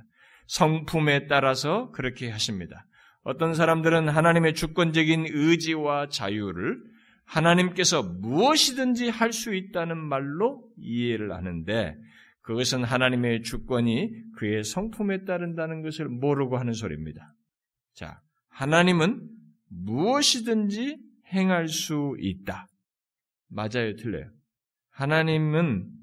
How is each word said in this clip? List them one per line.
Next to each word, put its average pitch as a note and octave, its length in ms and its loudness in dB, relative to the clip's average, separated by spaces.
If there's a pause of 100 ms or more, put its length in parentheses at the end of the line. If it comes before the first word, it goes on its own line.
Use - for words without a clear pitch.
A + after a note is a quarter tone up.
(460)
성품에 D3+ 800 2
따라서 C#3+ 680 2
그렇게 B2+ 380 -6
하십니다. F#2 560 -6 (360)
어떤 E3 320 -2
사람들은 D#3+ 540 4
하나님의 D#3+ 460 6
주권적인 D#3+ 760 2
의지와 D3+ 800 2
자유를 G#2 680 -4 (460)
하나님께서 F3 800 2
무엇이든지 B3 1080 2
할 A3+ 240 0
수 A3+ 220 -4
있다는 E3+ 420 -4
말로 D3+ 680 -2 (140)
이해를 A2+ 560 -2
하는데 F2+ 640 -4 (480)
그것은 B2 400 -2
하나님의 B2 580 0
주권이 A#2+ 960 -2
그의 G#2+ 280 -2
성품에 G3 600 -4
따른다는 E3 580 -6
것을 D#3 260 -6
모르고 B2+ 500 0
하는 A#2+ 160 -2
소리입니다. D#2 600 -8 (600)
자, - 260 -16 (280)
하나님은 E3+ 800 2 (420)
무엇이든지 A3 1300 0 (340)
행할 F#3 360 2
수 D3 520 -2
있다. F#2+ 480 -6 (800)
맞아요, G#2+ 480 -2
틀려요? F2 340 -6 (600)
하나님은 D#3 1000 0 (120)